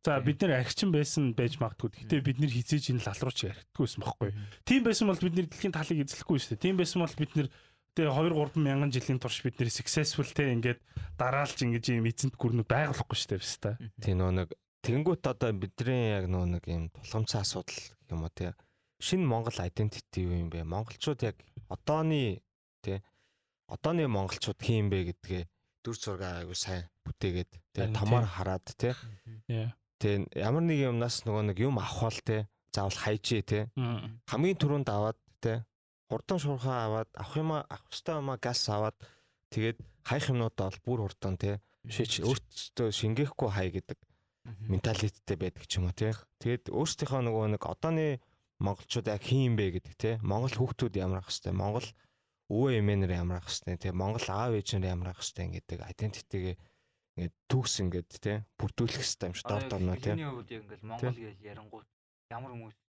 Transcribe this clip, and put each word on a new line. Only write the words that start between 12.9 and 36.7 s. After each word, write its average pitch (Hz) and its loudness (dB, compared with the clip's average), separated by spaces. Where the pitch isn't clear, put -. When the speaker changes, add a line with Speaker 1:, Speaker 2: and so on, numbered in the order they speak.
Speaker 1:
шүү - -2
дээ 95 0
биш - -4
та. 107 -2
Speaker 2:
Тийм 92 4
нөө 90 4
нэг 82 -6
тэгэнгүүт 151 2
одоо 127 2
бидрийн 117 0
яг 98 2
нөө 90 2
нэг 85 -2
юм 82 -2
тулгамцаа 107 -2
асуудал - -6
юм 82 -2
уу - -8
те. 87 -4
Шинэ 185 2
Монгол 117 0
identity - -2
юу 87 0
юм 85 0
бэ? 82 -4
Монголчууд 113 -2
яг 110 -4
одооны, 151 0
те, 98 -2
одооны 160 0
монголчууд 98 -2
хин 113 2
юм 101 2
бэ 95 2
гэдгээ 90 -6
дүр 117 -6
зураг 90 -6
аягүй 90 -8
сайн 92 -4
бүтээгээд, 90 -2
те, - -6
Speaker 1:
Харин 110 0
Speaker 2:
томоор 110 4
Speaker 1:
тийм. 90 -6
Speaker 2:
хараад, 92 -2
те. 120 0
Speaker 3:
Мгм. 113 -12
Speaker 1:
Яа. 113 -2
Speaker 2:
Тэ 101 2
ямар 120 2
нэг 160 4
юмнаас 120 0
нөгөө 107 0
нэг 90 -2
юм 123 2
авах - -4
бол, - -8
те, 107 0
заавал 98 0
хайчээ, 107 0
те. 104 0
Speaker 1:
Мм. 117 -4
Speaker 2:
Хамгийн 170 2
түрүүнд 143 2
аваад, 104 0
те, 113 0
хурдан 165 0
шуурхаа 131 0